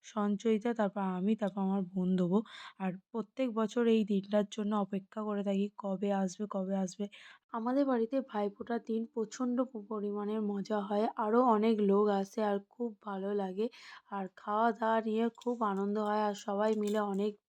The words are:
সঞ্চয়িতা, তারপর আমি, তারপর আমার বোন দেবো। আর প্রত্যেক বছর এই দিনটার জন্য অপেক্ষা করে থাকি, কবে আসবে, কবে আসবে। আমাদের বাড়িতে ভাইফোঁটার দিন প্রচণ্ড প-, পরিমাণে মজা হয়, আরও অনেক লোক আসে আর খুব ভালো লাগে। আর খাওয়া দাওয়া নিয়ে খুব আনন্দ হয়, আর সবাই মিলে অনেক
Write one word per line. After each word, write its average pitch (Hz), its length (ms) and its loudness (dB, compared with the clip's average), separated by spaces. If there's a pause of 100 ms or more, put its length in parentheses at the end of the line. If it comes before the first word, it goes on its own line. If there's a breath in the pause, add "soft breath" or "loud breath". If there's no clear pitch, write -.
সঞ্চয়িতা, 208 680 0
তারপর 202 300 -2 (120)
আমি, 190 200 0
তারপর 196 320 -2
আমার 196 160 2
বোন 180 320 -2
দেবো। 180 220 2 (420 loud breath)
আর 190 120 -2 (180)
প্রত্যেক 240 440 -4
বছর 220 340 0
এই 226 180 6
দিনটার 202 500 2
জন্য 208 160 -2 (140)
অপেক্ষা 196 380 -8
করে 208 200 -2
থাকি, 196 220 0 (120)
কবে 196 360 -4
আসবে, 196 360 -2
কবে 190 280 -4
আসবে। 190 280 -4 (460 loud breath)
আমাদের 247 340 0
বাড়িতে 247 360 0
ভাইফোঁটার 208 640 -4
দিন 226 180 -2 (120)
প্রচণ্ড 240 500 -2
প-, 220 260 -8
পরিমাণে 208 460 -4 (160)
মজা 202 300 -2
হয়, 208 240 0 (120)
আরও 226 220 2 (160)
অনেক 220 260 4
লোক 202 300 6
আসে 196 320 -2
আর 202 140 2 (120)
খুব 240 200 -6 (140)
ভালো 196 300 -6
লাগে। 196 320 -2 (460 loud breath)
আর 196 140 -4 (100)
খাওয়া 220 360 2
দাওয়া 226 300 2
নিয়ে 220 240 0 (120)
খুব 240 260 -2
আনন্দ 202 360 0
হয়, 214 280 0
আর 202 80 -2
সবাই 208 400 0
মিলে 208 240 0 (140)
অনেক 208 200 0 (160)